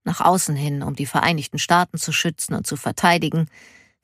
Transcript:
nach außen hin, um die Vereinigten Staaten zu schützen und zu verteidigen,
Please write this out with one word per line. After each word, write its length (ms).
nach 160
außen 340
hin, 280
um 140
die 100
Vereinigten 520
Staaten 380
zu 160
schützen 420
und 120
zu 100
verteidigen, 720